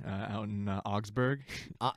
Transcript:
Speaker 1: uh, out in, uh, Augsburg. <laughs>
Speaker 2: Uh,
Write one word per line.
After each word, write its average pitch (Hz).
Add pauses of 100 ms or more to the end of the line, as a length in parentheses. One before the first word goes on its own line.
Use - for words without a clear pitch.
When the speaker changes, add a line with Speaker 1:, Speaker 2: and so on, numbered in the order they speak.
Speaker 1:
uh, -
out 104
in, 101
uh, 98
Augsburg. 107
<laughs> -
Speaker 2:
Uh, 123